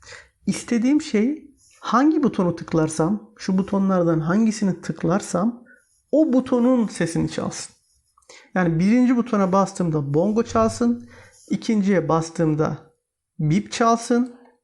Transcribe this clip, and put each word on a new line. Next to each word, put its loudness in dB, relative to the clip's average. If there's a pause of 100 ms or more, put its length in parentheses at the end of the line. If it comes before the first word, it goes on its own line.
(480)
İstediğim 0
şey -2 (300)
hangi 2
butonu 0
tıklarsam, -2
şu -2
butonlardan 0
hangisini 0
tıklarsam -4 (480)
o 4
butonun 2
sesini -4
çalsın. -8 (800)
Yani 0
birinci 4
butona 0
bastığımda 0
bongo 2
çalsın, -2 (420)
ikinciye 0
bastığımda 0 (600)
bip -2
çalsın, 0 (280)